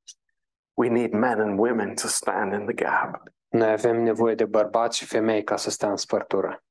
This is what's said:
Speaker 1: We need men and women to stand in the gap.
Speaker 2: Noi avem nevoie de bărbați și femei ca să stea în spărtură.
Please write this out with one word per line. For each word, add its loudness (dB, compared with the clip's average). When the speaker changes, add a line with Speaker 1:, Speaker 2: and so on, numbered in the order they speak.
Speaker 1:
We 2
need 0
men 2
and 0
women 0
to -4
stand -2
in -4
the -2
gap. -2
Speaker 2:
Noi 2
avem 2
nevoie 2
de 0
bărbați 2
și -6
femei 0
ca -2
să -6
stea -2
în 0
spărtură. -2